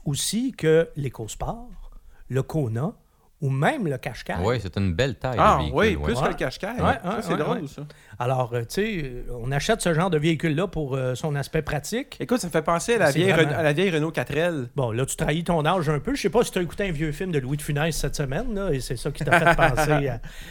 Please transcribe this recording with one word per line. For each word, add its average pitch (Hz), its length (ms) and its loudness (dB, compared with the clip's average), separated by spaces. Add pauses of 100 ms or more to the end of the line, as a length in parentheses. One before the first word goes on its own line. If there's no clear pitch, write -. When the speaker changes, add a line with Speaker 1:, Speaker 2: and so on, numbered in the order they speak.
Speaker 1:
aussi 214 480 -2
que 160 440 4
l'EcoSport, 139 760 -8 (580)
le 123 140 0
Kona 135 500 -2 (500)
ou 139 80 0
même 185 360 0
le 135 120 -2
Qashqai. - 420 -8
Speaker 2:
Oui, 113 220 2
c'est 95 160 -6
une 95 160 2
belle 120 240 0
taille 127 200 -4
Speaker 3:
Ah, 185 180 6
Speaker 2:
de 131 80 0
véhicule, 127 140 -2
Speaker 3:
oui, 196 180 4
Speaker 2:
ouais. 101 80 -4
Speaker 3:
plus 190 100 0
que 240 60 0
Speaker 1:
Ouais. 160 100 2
Speaker 3:
le 175 40 -4
Qashqai. 156 340 -6
Speaker 1:
Ouais, 233 60 -8
Speaker 3:
Ça, 214 420 0
Speaker 1:
ouais, 233 60 -4
Speaker 3:
c'est 175 100 -4
Speaker 1:
ouais, 175 60 2
Speaker 3:
drôle, 151 220 -2
Speaker 1:
ouais. 147 80 -8
Speaker 3:
ça. 143 140 -14 (360)
Speaker 1:
Alors, 127 360 0
euh, 120 80 0
tu 117 80 -6
sais, 202 340 -2
euh, 123 180 -10 (200)
on 127 100 -4
achète 214 300 2
ce 175 100 4
genre 165 160 2
de 170 80 2
véhicule-là 160 520 0
pour, 147 260 -4
euh, 131 200 -2
son 151 200 -4
aspect 143 260 -2
pratique. 160 580 -6
Speaker 3:
Écoute, 240 220 0
ça - 60 -4
me 165 60 -8
fait 165 100 2
penser 170 320 0
à 233 40 4
la 160 140 6
Speaker 1:
C'est 131 60 0
Speaker 3:
vieille 185 140 6
Speaker 1:
vraiment 160 180 6
Speaker 3:
Ren-, 147 80 0
à 170 40 0
la 151 120 4
vieille 185 160 2
Renault 156 200 0
quatre 139 240 -4
L. 156 400 0
Speaker 1:
Bon, 131 160 0
là, 117 140 0
tu - 120 -4
trahis 165 280 0
ton 160 220 2
âge 165 240 2
un 147 100 0
peu. 254 140 -2
Je - 80 -2
sais 202 80 0
pas 233 140 4
si - 60 -2
t'as 185 120 -2
écouté 196 260 -2
un 180 40 -2
vieux 151 200 -2
film 190 180 -4
de 156 80 0
Louis 135 200 -2
de 147 40 -10
Funès 151 320 0
cette 143 220 -2
semaine, 160 380 -2
là, 196 180 -2
et 135 80 0
c'est 120 160 -6
ça 151 140 -4
qui 147 120 -8
t'a 151 160 6
fait 165 160 8
<laughs> 151 460 4
penser 143 80 0
à, 113 140 -6 (280)